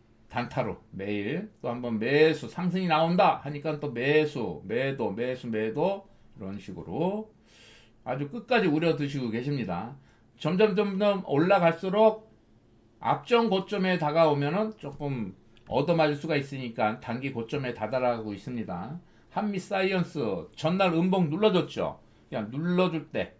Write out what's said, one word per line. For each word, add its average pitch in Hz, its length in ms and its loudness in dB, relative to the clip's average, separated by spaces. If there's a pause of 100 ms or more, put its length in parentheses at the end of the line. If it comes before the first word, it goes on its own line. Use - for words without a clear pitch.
(280)
단타로 120 500 -4 (140)
매일 104 580 -4 (120)
또 - 80 -6
한번 120 280 -4
매수, 143 520 2
상승이 180 380 -2
나온다 165 560 4
하니까 147 360 -6
또 147 100 -6
매수, 127 760 0
매도, 120 460 -2
매수, 127 360 -6
매도, 120 600 -2 (280)
이런 98 220 -10
식으로 117 760 -6 (720)
아주 143 260 -4
끝까지 226 380 0
우려 156 300 2
드시고 139 320 -4
계십니다. 117 640 -4 (420)
점점, 185 380 2
점점 202 500 2
올라갈수록 185 1120 4 (640)
앞전 233 500 2
고점에 185 480 0
다가오면은 156 800 2
조금 139 600 -8 (320)
얻어맞을 147 460 2
수가 160 200 -2
있으니까 120 640 -2
단기 127 320 -6
고점에 123 420 -4
다다라고 113 600 -2
있습니다. 104 680 -8 (300)
한미사이언스 185 1300 -2
전날 180 380 2
음봉 180 360 2
눌러줬죠. 165 720 2 (300)
그냥 107 220 -6
눌러줄 165 600 0
때 98 280 -4